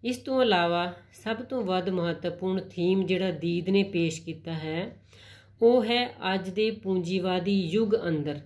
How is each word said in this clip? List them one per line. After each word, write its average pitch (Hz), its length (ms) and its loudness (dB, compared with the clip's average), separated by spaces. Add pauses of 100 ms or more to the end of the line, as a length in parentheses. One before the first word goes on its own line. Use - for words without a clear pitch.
ਇਸ 247 140 -2
ਤੋਂ 262 260 2
ਇਲਾਵਾ 175 500 2 (300)
ਸਭ 220 120 -2
ਤੋਂ 247 280 -6
ਵੱਧ 185 260 0
ਮਹੱਤਵਪੂਰਨ 175 800 -2
ਥੀਮ 185 360 2
ਜਿਹੜਾ 185 260 0
ਦੀਦ 170 380 -2
ਨੇ 196 140 4
ਪੇਸ਼ 165 380 -2
ਕੀਤਾ 165 320 -10
ਹੈ 160 420 -6 (680)
ਉਹ 233 240 6
ਹੈ 240 300 0 (180)
ਅੱਜ 190 160 -2
ਦੇ 214 220 0
ਪੂੰਜੀਵਾਦੀ 185 920 0
ਯੁੱਗ 202 340 2 (120)
ਅੰਦਰ 151 380 -2